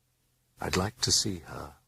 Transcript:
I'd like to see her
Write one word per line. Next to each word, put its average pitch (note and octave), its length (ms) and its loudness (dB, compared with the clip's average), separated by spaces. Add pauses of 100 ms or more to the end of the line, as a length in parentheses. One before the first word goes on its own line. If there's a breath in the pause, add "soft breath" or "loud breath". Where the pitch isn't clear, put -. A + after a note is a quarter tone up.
(600)
I'd - 180 0
like F#2+ 240 0
to - 100 2
see F#2+ 340 2
her D2 300 -12 (120)